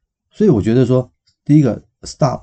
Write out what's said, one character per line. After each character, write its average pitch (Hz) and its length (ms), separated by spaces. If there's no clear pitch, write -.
所 214 160
以 196 40
我 113 100
觉 107 140
得 131 100
说， 127 260
第 147 120
一 151 60
个 117 180
stop - 400